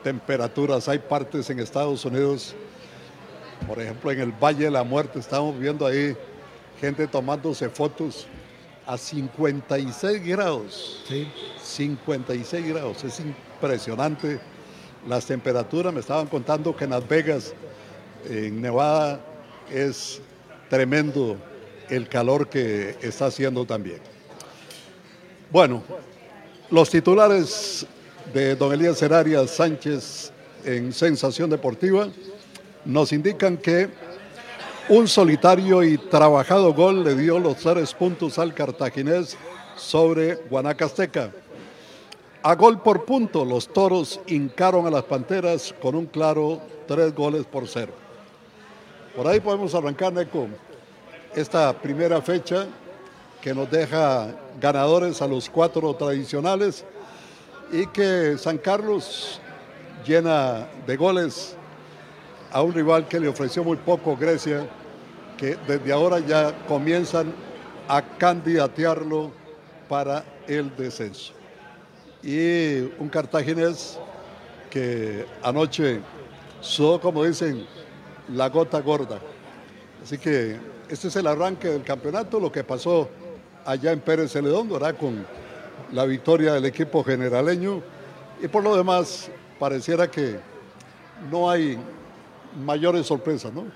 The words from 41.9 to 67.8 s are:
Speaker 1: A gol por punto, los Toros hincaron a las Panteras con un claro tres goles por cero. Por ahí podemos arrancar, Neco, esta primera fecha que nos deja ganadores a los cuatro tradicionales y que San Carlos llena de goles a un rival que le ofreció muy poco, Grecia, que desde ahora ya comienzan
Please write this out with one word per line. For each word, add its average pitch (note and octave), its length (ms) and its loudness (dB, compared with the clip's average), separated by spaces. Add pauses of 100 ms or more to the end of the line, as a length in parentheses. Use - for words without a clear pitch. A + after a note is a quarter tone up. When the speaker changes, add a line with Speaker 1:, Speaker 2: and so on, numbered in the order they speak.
Speaker 1:
A D#3+ 100 6
gol G3+ 300 4
por G#3 200 4
punto, A3+ 400 0
los B2 300 -2
Toros F#3 540 2
hincaron E3+ 580 2
a E3 60 0
las C#3 140 0
Panteras E3+ 760 -2
con C3 140 -2
un E3 100 -2
claro D#3 560 0 (260)
tres D#3 280 2
goles D3 320 -2
por B2+ 200 -8
cero. A#2 260 -8 (1200)
Por B2+ 120 -2
ahí G3+ 120 4
podemos G3 340 -2
arrancar, E3 400 -2
Neco, E3 340 -4 (880)
esta D3+ 380 2
primera D#3 480 0
fecha F3+ 460 -2 (760)
que C3+ 120 -6
nos C3+ 180 -4
deja C#3 640 2 (240)
ganadores D3 640 4
a C#3+ 60 0
los C3 220 -2
cuatro E3 440 2
tradicionales C#3+ 880 -2 (880)
y F3 160 -2
que F3+ 500 2
San D#3+ 200 -2
Carlos G#3 840 -2 (640)
llena C#3+ 600 2 (180)
de B2+ 120 -2
goles F3 580 0 (960)
a C3+ 100 0
un E3+ 120 2
rival D#3+ 340 4
que E3+ 100 -4
le D#3+ 120 0
ofreció C#3 340 -2
muy E3 140 0
poco, D#3+ 400 0
Grecia, D3 500 0 (720)
que C#3 280 -4
desde C#3 280 0
ahora F3 260 4
ya D3+ 320 2 (160)
comienzan D#3+ 640 0 (560)